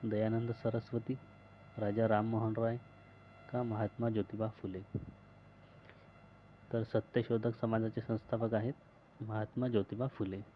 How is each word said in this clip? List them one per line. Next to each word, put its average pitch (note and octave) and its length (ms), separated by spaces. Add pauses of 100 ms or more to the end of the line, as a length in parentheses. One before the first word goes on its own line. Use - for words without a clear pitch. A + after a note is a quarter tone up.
दयानंद A2+ 460
सरस्वती, A#2 640 (640)
राजा G#2+ 300
राममोहन A2 480
रॉय A2+ 200 (760)
का B2 100
महात्मा A2+ 460
ज्योतिबा G#2+ 400
फुले? F#2 320 (1900)
तर A#2 100
सत्यशोधक A#2 800
समाजाचे A2+ 400
संस्थापक A2+ 540
आहेत A2+ 200 (480)
महात्मा A2 460
ज्योतिबा A2+ 380
फुले G2 340 (160)